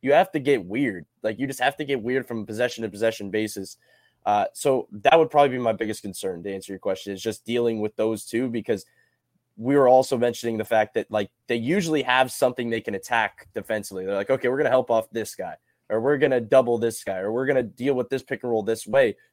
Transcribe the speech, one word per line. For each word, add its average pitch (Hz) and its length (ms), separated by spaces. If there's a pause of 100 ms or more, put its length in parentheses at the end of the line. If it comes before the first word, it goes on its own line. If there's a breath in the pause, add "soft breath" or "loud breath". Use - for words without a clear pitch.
you 135 100
have 175 220
to 156 60
get 123 260
weird. 101 400 (180)
Like, 110 160
you 135 80
just 131 140
have 135 160
to 151 80
get 135 160
weird 123 260
from 110 180
possession 113 380
to 107 60
possession 104 420
basis. 107 460 (480)
Uh, 101 280
so 131 380
that 139 260
would 160 140
probably 143 260
be 123 60
my 113 80
biggest 107 300
concern, 92 420
to 98 100
answer 98 200
your 92 60
question, 98 340
is 92 100
just 110 220
dealing 117 340
with 107 160
those 110 300
two, 120 240
because 110 360 (720)
we 127 160
were 135 120
also 127 300
mentioning 117 400
the 107 80
fact 107 280
that, 104 180
like, 104 180 (180)
they 120 100
usually 156 440
have 127 300
something 123 380
they 113 120
can 104 140
attack 107 580
defensively. 101 520
They're 101 100
like, 98 140
"Okay, 131 180
we're 131 100
gonna 143 120
help 123 200
off 113 220
this 110 240
guy, 82 200 (340)
or 110 100
we're 139 180
gonna 131 220
double 120 380
this 113 260
guy, 95 140
or 101 140
we're 127 140
gonna 135 160
deal 131 320
with 123 160
this 131 140
pick - 200
and 123 80
roll 110 120
this 110 240
way." 120 300 (160)